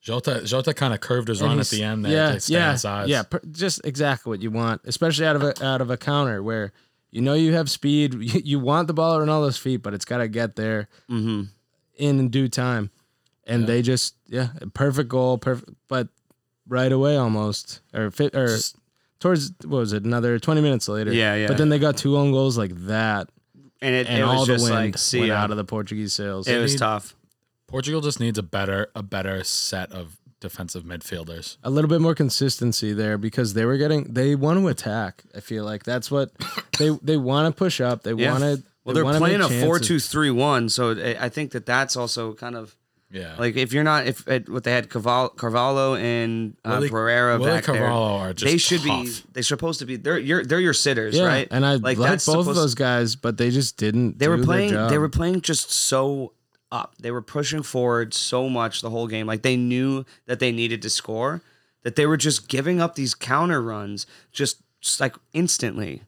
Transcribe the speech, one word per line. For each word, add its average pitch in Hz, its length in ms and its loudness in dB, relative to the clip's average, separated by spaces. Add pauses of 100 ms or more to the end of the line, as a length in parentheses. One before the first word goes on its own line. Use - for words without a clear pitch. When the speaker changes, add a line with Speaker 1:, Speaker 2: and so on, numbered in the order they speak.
Speaker 1:
Jota, 123 440 -2
Jota 127 300 0
kinda 123 240 0
curved 123 300 -2
his 107 140 -2
Speaker 2:
And 110 80 4
Speaker 1:
run 143 80 4
at 135 80 2
Speaker 2:
he's, - 120 -4
Speaker 1:
the 104 40 0
end 107 220 -2
there 123 80 2
Speaker 2:
yeah, 156 200 4
Speaker 1:
to 98 80 -2
stay 151 140 -2
Speaker 2:
yeah, 170 180 4
Speaker 1:
on 127 60 0
sides. 101 320 -2
Speaker 2:
yeah, 127 120 2
per-, - 180 -4 (120)
just 170 320 -2
exactly 139 460 -2
what 104 120 -4
you 113 80 -4
want, 113 340 -2
especially 160 420 0
out 151 100 4
of 139 60 2
a, 143 220 -2
out 135 180 0
of 123 80 -2
a 127 80 -2
counter 139 440 0
where 107 300 -4 (380)
you 107 120 -6
know 135 120 2
you 160 200 4
have 160 160 0
speed, 143 440 2
<laughs> 117 80 -6
you, 120 220 0
you 143 140 0
want 143 280 2
the 165 80 -2
ball 165 220 2
or 156 100 2
Ronaldo's 151 320 2
feet, 131 200 -2
but 104 160 -8
it's 98 120 -6
gotta 120 220 -2
get 110 280 -4
there. 110 320 -4 (220)
Speaker 3:
Mm-hmm. 110 320 -2 (540)
Speaker 2:
in 139 320 2
due 131 200 0
time. 120 420 -2 (560)
And 117 160 0
Speaker 1:
Yeah. 110 40 2
Speaker 2:
they 120 160 4
just, 123 320 0 (120)
yeah, 123 220 -4 (240)
perfect 139 380 0
goal, 127 280 2
perfect, 123 320 -4 (180)
but 127 200 -2 (580)
right 127 240 2
away 139 260 4
almost, 107 640 -2 (120)
or 107 180 -2
fi-, 143 240 0
or 131 140 0
Speaker 1:
Just - 280 -2 (440)
Speaker 2:
towards, 170 320 0 (120)
what 147 140 -2
was 110 140 -2
it, 104 120 -4
another 120 340 0
twenty 156 220 2
minutes 139 280 2
later. 107 240 -2
Speaker 3:
Yeah, 110 220 4
yeah. 107 140 0
Speaker 2:
But 110 100 2
then 151 100 4
they 151 100 4
got 143 180 2
two 139 200 2
own 143 160 4
goals 135 260 2
like 98 140 -2 (140)
that, 107 420 0 (520)
Speaker 3:
And 135 140 0
it, 127 120 2
Speaker 2:
and 117 120 0
Speaker 3:
it - 60 4
was 123 120 4
Speaker 2:
all 131 100 4
the 123 80 4
Speaker 3:
just 117 100 2
Speaker 2:
wind 117 100 2
Speaker 3:
like, 110 240 0
see - 220 0
Speaker 2:
went 117 80 2
Speaker 3:
ya. 107 80 0
Speaker 2:
out 104 140 0
of 107 60 -2
the 104 80 -4
Portuguese 107 480 -6
sails. 98 360 -6
Speaker 3:
It 123 100 2
was 131 140 2
Speaker 1:
They - 20 0
need 139 40 -4
Speaker 3:
tough. 110 360 -2 (520)
Speaker 1:
Portugal 139 340 -4
just 147 200 -2
needs 117 180 0
a 104 40 -4
better, 98 520 -2
a 110 80 -8
better 95 400 -6
set - 500 -4
of 87 240 -14 (240)
defensive 90 440 -12
midfielders. 82 800 -12
Speaker 2:
A 123 60 -4
little 151 180 2
bit 165 120 4
more 165 140 4
consistency 120 800 0
there 107 260 0
because 107 360 -2
they 110 100 2
were 127 140 2
getting, 147 260 0
they 131 300 2
want 151 260 2
to 190 80 4
attack. 107 560 -4 (100)
I 101 60 -14
feel 107 240 -8
like 104 180 -8
that's 120 280 -6
what 139 200 0 (240)
<coughs> - 240 -6
they, 151 120 4 (120)
they 156 140 2
wanna 143 360 2
push - 280 0
up. 123 220 0
They 110 100 -4
Speaker 3:
Yeah. 123 200 2
Speaker 2:
wanna, 139 240 2 (280)
Speaker 3:
Well, 127 100 -4
Speaker 2:
they - 0 -
Speaker 3:
they're 156 100 4
Speaker 2:
wanna 147 140 2
Speaker 3:
playing 170 220 4
Speaker 2:
make 180 60 4
Speaker 3:
a - 40 2
Speaker 2:
chances. 120 160 2
Speaker 3:
four 165 120 4
two 151 200 2
three 147 320 0
one, 123 380 2
so 117 240 0
I, 113 320 -2
I 123 60 -2
think 151 220 -6
that 120 140 -8
that's 131 300 0
also 113 380 -6
kind 120 200 -12
of 110 220 -16 (340)
Speaker 1:
Yeah. 90 280 -10
Speaker 3:
like, 117 180 0
if 127 160 0
you're 143 100 2
not, 151 240 2
if - 220 -6
it, 127 200 0
what 120 160 -6
they 120 80 0
had 120 180 0
Carval-, 123 440 0
Carvalho 131 600 0
and, 113 720 -2
uh, 110 120 -4
Speaker 1:
Willie, 143 140 0
Speaker 3:
Pereira 120 480 2
Speaker 1:
Willie 127 120 2
Speaker 3:
back - 140 0
there, 143 120 2
Speaker 1:
Carvalho 117 420 2
are 92 160 -4
just 101 180 2
Speaker 3:
they 170 60 4
should 170 260 2
be, 147 40 0
Speaker 1:
tough. 98 340 -2 (100)
Speaker 3:
they're 123 100 -6
supposed 160 380 -2
to 139 60 -10
be, 127 100 -8
they're 147 220 -2
your, 143 260 0
they're 151 160 2
your 170 140 2
sitters, 123 420 2
Speaker 2:
Yeah, 180 100 6
Speaker 3:
right? 139 240 2
Speaker 2:
and 131 140 2
I 139 120 4
Speaker 3:
Like, 123 220 0
Speaker 2:
like 123 120 4
Speaker 3:
that's 175 160 0
Speaker 2:
both 156 100 4
of 170 80 2
Speaker 3:
supposed 170 160 2
Speaker 2:
those 143 140 2
guys, 120 420 0
but 117 220 -4
they 120 120 2
just 131 280 0
didn't 110 400 0
Speaker 3:
They 143 100 2
were 165 80 4
Speaker 2:
do - 60 2
their - 40 2
Speaker 3:
playing, 190 260 2
Speaker 2:
job. 110 180 0
Speaker 3:
they 147 80 2
were 151 100 0
playing 170 320 0
just - 320 -2
so 135 600 0 (400)
up. - 260 -8
They 117 140 -8
were 120 100 -6
pushing 147 400 -4
forward 120 500 0
so 127 360 -2
much 117 340 -2
the 113 80 -6
whole 117 160 -4
game. 110 220 -4
Like, 110 140 -2
they 127 140 2
knew 127 480 0 (220)
that 120 140 -4
they 127 100 2
needed 117 320 -2
to 110 80 -6
score, 127 500 -4 (440)
that 117 100 -4
they 151 100 4
were 156 120 4
just 143 320 0
giving 160 320 0
up 170 160 -2
these 135 180 -2
counter 147 480 0
runs 104 440 -8 (260)
just, - 240 -2 (240)
just, - 180 -2
like, 135 160 -2 (180)
instantly. 107 760 -2